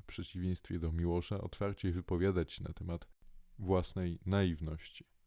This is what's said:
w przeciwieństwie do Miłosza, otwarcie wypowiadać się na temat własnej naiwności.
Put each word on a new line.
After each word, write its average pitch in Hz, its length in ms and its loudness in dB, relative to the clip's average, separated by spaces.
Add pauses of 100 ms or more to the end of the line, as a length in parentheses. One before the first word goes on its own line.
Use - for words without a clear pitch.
w - 40 -20
przeciwieństwie 90 720 -4
do 82 120 2
Miłosza, 87 500 2
otwarcie 101 500 -2
wypowiadać 90 640 2
się - 100 -8
na - 100 -6
temat 87 340 -6 (520)
własnej 90 640 2
naiwności. 82 800 0 (220)